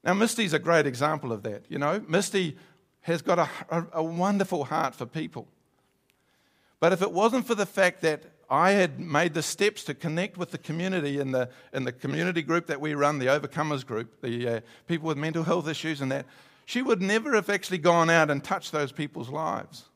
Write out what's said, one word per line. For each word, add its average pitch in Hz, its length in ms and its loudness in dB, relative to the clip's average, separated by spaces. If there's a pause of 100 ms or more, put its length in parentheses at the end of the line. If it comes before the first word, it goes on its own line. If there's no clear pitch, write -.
Now, 185 120 2
Misty's 214 380 0
a 156 60 2
great 156 280 4
example 139 460 -2
of 101 120 -6
that. 104 240 -8
You 143 100 -6
know, 156 280 -2
Misty 180 500 0 (460)
has 165 200 -2
got 170 160 2
a, 160 100 4 (220)
a, 165 240 -2
a 165 80 -2
wonderful 180 640 0
heart 151 300 -2
for 123 120 -8
people. - 420 -10 (1300)
But 170 120 6
if 180 100 0
it 196 100 0
wasn't 226 340 2
for 233 80 0
the 202 120 0
fact 185 360 0
that 156 220 0 (260)
I 170 220 4
had 170 280 2
made 160 320 0
the 156 100 -2
steps - 420 -2
to 143 100 -8
connect 170 420 -4
with - 140 -8
the 160 80 -10
community 165 600 -4
in 135 140 -2
the, 127 160 0 (240)
in 135 120 -4
the 123 80 -4
community 160 500 -2
group 165 240 0
that 143 140 -4
we 151 140 -4
run, 143 240 2
the 127 80 0
Overcomers 147 600 0
group, 113 340 -8
the, 120 280 -4
uh, 117 120 -2 (260)
people 160 220 -2
with 151 80 0
mental 160 280 -2
health 170 220 2
issues 156 360 -4
and 131 100 -2
that, 135 140 -6 (400)
she 247 160 -2
would 214 200 2
never 220 320 0
have 202 160 2
actually 185 280 -2
gone 165 320 6
out 160 200 6
and 139 120 0
touched - 300 -6
those 147 200 -2
people's 147 360 -8
lives. - 560 -6 (120)